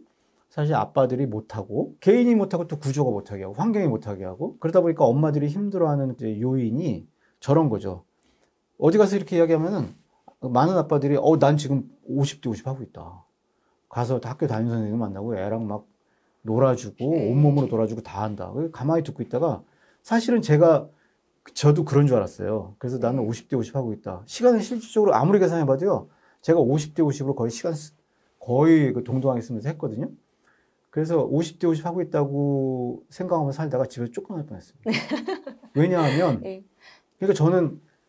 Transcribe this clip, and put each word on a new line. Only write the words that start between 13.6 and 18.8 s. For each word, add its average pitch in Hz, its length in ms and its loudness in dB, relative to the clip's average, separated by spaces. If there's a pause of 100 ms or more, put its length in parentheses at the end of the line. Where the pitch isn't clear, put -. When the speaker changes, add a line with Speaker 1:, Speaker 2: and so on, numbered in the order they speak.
Speaker 1:
가서 120 340 -2
학교 135 240 -6
담임 113 220 -2
선생님 110 280 -2
만나고 104 400 -6
애랑 107 300 -4
막 104 180 -8 (580)
놀아주고 120 520 0 (200)
Speaker 2:
네. 113 160 0
Speaker 1:
온몸으로 143 360 4
놀아주고 113 340 -2
다 101 220 -10
한다." 101 280 -8 (200)
가만히 156 320 -2